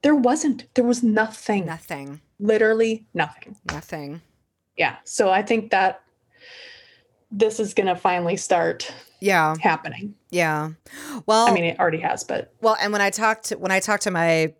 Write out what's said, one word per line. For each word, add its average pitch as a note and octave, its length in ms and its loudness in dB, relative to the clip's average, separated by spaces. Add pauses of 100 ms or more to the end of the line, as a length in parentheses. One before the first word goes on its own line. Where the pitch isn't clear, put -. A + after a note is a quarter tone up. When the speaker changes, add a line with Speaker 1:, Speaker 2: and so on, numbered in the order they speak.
Speaker 1:
There D4 120 6
wasn't. C4 500 2 (100)
There B3 100 4
was A#3+ 180 2
nothing. G#3+ 640 0
Speaker 2:
Nothing. D3+ 540 -12 (180)
Speaker 1:
Literally A3 760 2
nothing. E3 420 -6 (160)
Speaker 2:
Nothing. D3 480 -12 (560)
Speaker 1:
Yeah. D#3 280 -2
So - 260 0
I F#3+ 120 2
think A3 280 -2
that F#3+ 320 0 (1300)
this G#3+ 280 0
is G#3 160 -4
gonna F#3+ 220 0
finally F3 400 0
start E3+ 560 -2 (280)
Speaker 2:
Yeah. E3+ 400 2
Speaker 1:
happening. E3 540 -4 (160)
Speaker 2:
Yeah. D#3 400 0 (560)
Well, A3+ 220 4
Speaker 1:
I - 40 4
mean, F3 120 2
it E3 160 -4
already E3 200 0
has, - 220 -4
but - 380 -8
Speaker 2:
well, A3 200 4
and G#3 120 0
when G#3 100 0
I G3+ 80 2
talked, A3 400 -2
when F#3+ 220 -4
I F#3+ 80 2
talked G#3 240 -2
to G#3 60 -2
my E3 500 2